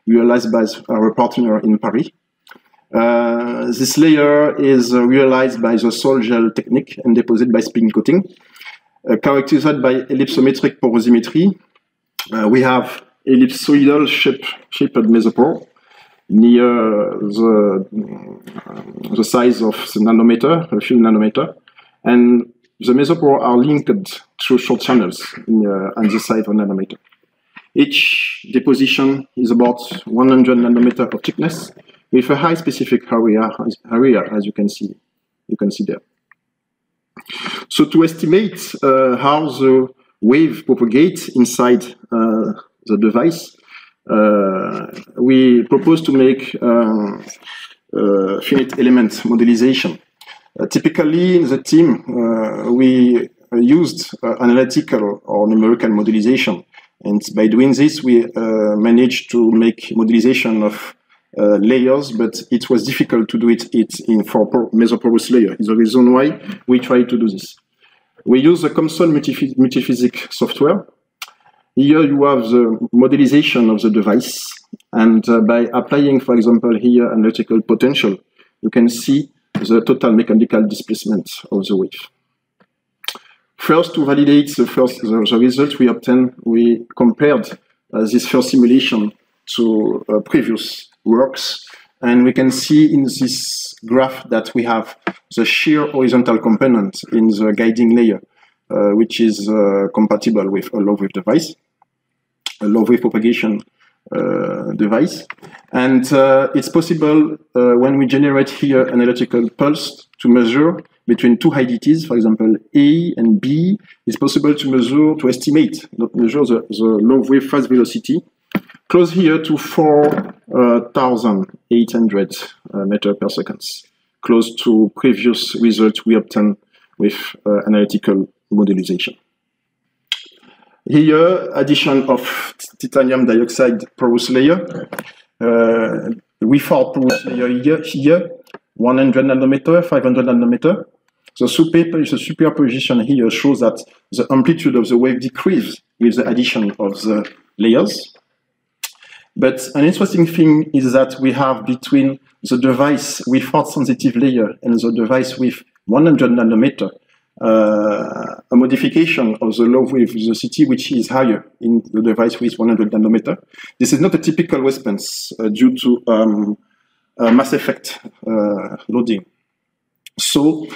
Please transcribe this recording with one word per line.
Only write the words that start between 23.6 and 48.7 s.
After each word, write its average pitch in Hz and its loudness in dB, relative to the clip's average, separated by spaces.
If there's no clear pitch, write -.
through 127 2
short 123 -2
channels 110 -2
in, 110 2
uh, 98 -4
on 110 0
the 107 -2
side 110 -2
of 104 -4
a 104 -6
nanometer. 98 -4
Each - -2
deposition 135 0
is 120 -2
about 120 2
one 120 2
hundred 127 4
nanometer 120 2
of 107 -8
thickness, - -6
with 127 2
a 143 0
high 165 0
specific - -4
area, 113 0
area, 117 2
as 104 -4
you 104 -8
can 101 -4
see, - -10
you 107 -6
can 101 -2
see - -6
there. 90 -8
So - 0
to 160 2
estimate, 165 -2
uh, 131 2
how 147 0
the 131 2
wave 131 2
propagates 131 0
inside, 123 0
uh, 110 -2
the 107 -2
device, 113 0
uh, 104 0
we 127 4
propose 160 2
to - -2
make, 131 0
um, 110 0
uh, 101 0
finite 131 -2